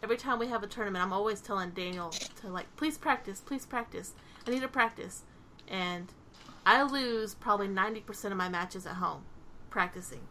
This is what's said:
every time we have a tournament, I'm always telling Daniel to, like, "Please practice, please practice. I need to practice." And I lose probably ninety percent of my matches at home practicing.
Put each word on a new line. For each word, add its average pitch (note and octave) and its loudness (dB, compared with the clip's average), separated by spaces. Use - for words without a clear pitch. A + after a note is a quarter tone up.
every A3 2
time B3 0
we A#3+ 0
have A3+ -2
a - -8
tournament, G3 0
I'm F#3 0
always G3+ 2
telling F#3+ -2
Daniel F3+ -4
to, G#3+ -10
like, F3+ -4
"Please D4+ 0
practice, - 2
please - -4
practice. - -6
I A#3+ -2
need B3+ 2
to B3+ -2
practice." A3+ 2
And F3+ -2
I A#3 10
lose B3 0
probably G3+ 2
ninety G3+ 2
percent G3+ -6
of F#3+ -2
my F3+ 2
matches F#3 -2
at F3+ -8
home F3 0
practicing. F3+ -2